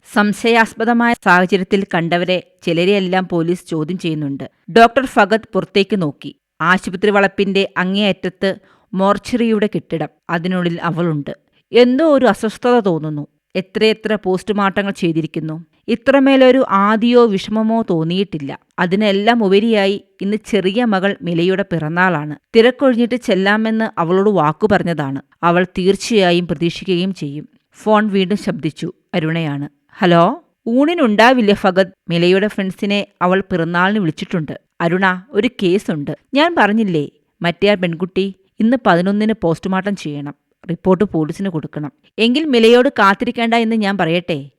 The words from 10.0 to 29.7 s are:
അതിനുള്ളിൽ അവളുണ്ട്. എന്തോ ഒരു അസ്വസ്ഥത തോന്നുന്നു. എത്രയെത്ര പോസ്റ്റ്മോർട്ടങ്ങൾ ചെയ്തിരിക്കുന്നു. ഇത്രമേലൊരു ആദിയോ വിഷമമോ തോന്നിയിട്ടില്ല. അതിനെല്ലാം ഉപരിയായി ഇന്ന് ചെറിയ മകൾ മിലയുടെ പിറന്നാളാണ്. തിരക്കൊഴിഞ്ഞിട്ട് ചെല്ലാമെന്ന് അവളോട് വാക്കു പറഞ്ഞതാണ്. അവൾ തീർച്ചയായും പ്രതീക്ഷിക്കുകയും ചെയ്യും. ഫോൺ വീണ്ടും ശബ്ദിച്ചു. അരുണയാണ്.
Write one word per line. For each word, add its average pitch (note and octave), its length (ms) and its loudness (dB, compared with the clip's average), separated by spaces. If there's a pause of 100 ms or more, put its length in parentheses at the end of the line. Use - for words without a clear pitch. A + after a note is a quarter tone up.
അതിനുള്ളിൽ F3 520 -2
അവളുണ്ട്. D#3+ 560 -4 (340)
എന്തോ B3+ 420 4
ഒരു C4 120 2
അസ്വസ്ഥത A#3 540 0
തോന്നുന്നു. D#3 480 -4 (280)
എത്രയെത്ര G#3+ 680 -2
പോസ്റ്റ്മോർട്ടങ്ങൾ G3 680 -2
ചെയ്തിരിക്കുന്നു. D#3+ 760 -4 (220)
ഇത്രമേലൊരു C4 840 4
ആദിയോ A3+ 560 4
വിഷമമോ A3 640 -2
തോന്നിയിട്ടില്ല. E3+ 680 -4 (200)
അതിനെല്ലാം G3+ 640 0
ഉപരിയായി G3+ 600 2 (180)
ഇന്ന് G3+ 240 -4
ചെറിയ G3+ 400 -2
മകൾ G3 360 0
മിലയുടെ F3 420 0
പിറന്നാളാണ്. D#3+ 720 -2 (200)
തിരക്കൊഴിഞ്ഞിട്ട് A#3+ 600 2
ചെല്ലാമെന്ന് A3 840 -2
അവളോട് F#3 300 0
വാക്കു E3 420 0
പറഞ്ഞതാണ്. D#3+ 500 -2 (220)
അവൾ F3 200 2 (140)
തീർച്ചയായും F#3 720 0
പ്രതീക്ഷിക്കുകയും E3+ 680 -4
ചെയ്യും. D3 360 -12 (240)
ഫോൺ G#3+ 340 0
വീണ്ടും G3 300 0
ശബ്ദിച്ചു. E3 560 -8 (200)
അരുണയാണ്. D#3 560 -4 (220)